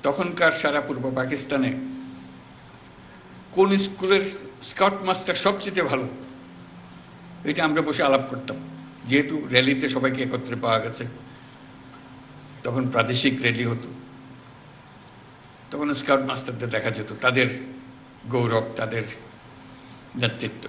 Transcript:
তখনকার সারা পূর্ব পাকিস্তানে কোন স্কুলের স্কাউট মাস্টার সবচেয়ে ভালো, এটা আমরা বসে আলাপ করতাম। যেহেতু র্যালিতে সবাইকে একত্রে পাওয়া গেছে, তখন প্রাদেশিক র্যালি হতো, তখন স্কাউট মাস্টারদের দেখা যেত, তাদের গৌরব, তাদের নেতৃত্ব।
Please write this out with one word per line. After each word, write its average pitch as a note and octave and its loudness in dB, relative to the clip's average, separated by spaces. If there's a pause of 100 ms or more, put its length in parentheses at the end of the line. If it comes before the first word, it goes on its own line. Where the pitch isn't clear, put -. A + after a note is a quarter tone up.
তখনকার D#3+ 4
সারা D3 2
পূর্ব B2+ -4 (140)
পাকিস্তানে C3 0 (1800)
কোন F#3+ 8 (160)
স্কুলের F#3+ 2 (440)
স্কাউট G3 2 (120)
মাস্টার F#3 0
সবচেয়ে G3 0
ভালো, C3 0 (1400)
এটা D3 0
আমরা D3+ 2
বসে D3 0
আলাপ C3+ 4
করতাম। - -8 (500)
যেহেতু C#3+ 4 (200)
র্যালিতে C3 6
সবাইকে C3 2
একত্রে A#2+ -4
পাওয়া A2+ 4
গেছে, A#2 -6 (1600)
তখন B2+ -2 (100)
প্রাদেশিক A#2+ 4 (100)
র্যালি A#2+ 2
হতো, A#2 -4 (1800)
তখন D3 -2 (120)
স্কাউট C3+ 4
মাস্টারদের A#2+ -4
দেখা A2 0
যেত, G#2+ -8 (140)
তাদের B2+ 6 (840)
গৌরব, A2+ 2 (120)
তাদের A2+ -2 (1160)
নেতৃত্ব। - -4